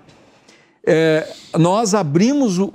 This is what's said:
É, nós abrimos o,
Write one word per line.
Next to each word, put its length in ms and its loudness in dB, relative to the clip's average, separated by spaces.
É, 400 2
nós 360 0
abrimos 640 0
o, 160 -2